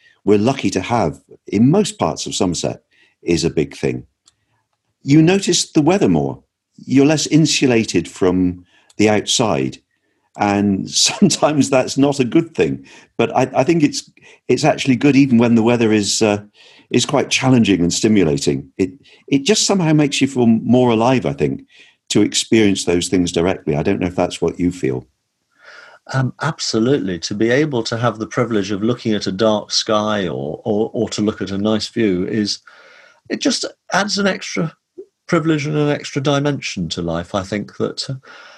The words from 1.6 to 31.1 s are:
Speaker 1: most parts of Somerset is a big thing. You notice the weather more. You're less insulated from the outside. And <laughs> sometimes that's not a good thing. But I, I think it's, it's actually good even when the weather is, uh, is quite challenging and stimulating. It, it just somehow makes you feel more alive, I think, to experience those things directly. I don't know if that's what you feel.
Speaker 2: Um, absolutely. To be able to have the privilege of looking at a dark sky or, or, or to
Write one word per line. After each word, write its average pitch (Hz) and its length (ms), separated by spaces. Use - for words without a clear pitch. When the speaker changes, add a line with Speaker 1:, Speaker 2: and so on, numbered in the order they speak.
Speaker 1:
most 196 260
parts 76 300
of 139 80
Somerset 80 480
is 82 220
a 80 60
big 71 260
thing. 64 300
You 147 180
notice 180 500
the 160 100
weather 160 280
more. 69 340
You're 131 300
less 151 220
insulated 127 800
from 90 580
the 107 120
outside. 95 680
And 101 540
<laughs> - 0
sometimes 151 760
that's 131 280
not 139 220
a 127 60
good 165 280
thing. 69 320
But 117 200
I, 127 200
I 127 80
think 165 200
it's, - 280
it's 123 180
actually 131 320
good 135 180
even 131 220
when 117 180
the 113 80
weather 117 280
is, 104 300
uh, 104 220
is 123 160
quite 139 240
challenging 110 520
and 85 120
stimulating. 78 840
It, 92 140
it 139 160
just 208 220
somehow 170 280
makes 147 280
you 135 60
feel 123 200
more 120 420
alive, 117 360
I 71 80
think, 71 340
to 107 120
experience 101 640
those 87 240
things 90 220
directly. 85 440
I 76 80
don't 95 160
know 92 80
if 85 80
that's 87 260
what 85 180
you 87 120
feel. 64 340
Speaker 2:
Um, 131 280
absolutely. 117 760
To - 160
be 113 140
able 135 340
to 117 140
have 113 220
the 104 80
privilege 110 440
of 98 100
looking 117 320
at 104 140
a 98 40
dark 107 400
sky 107 540
or, 69 380
or, 110 300
or 110 160
to - 120